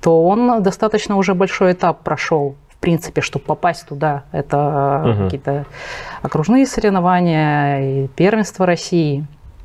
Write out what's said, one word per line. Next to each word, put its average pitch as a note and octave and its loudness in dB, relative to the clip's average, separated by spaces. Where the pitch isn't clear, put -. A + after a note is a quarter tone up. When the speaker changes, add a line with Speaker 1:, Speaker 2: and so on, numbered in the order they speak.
Speaker 1:
то E3 4
он A3+ 2
достаточно G#3 0
уже G3 0
большой F#3 2
этап F3 -2
прошел, C#3+ -2
в - -20
принципе, E3 -2
чтобы - -6
попасть - -4
туда. C#3+ -4
Это, C#3+ -2
э, B2+ 0
Speaker 2:
Мгм. G2+ 0
Speaker 1:
какие-то C#3 -4
окружные G3+ 2
соревнования E3+ 2
и C3+ -4
первенство F#3+ 0
России. D#3 0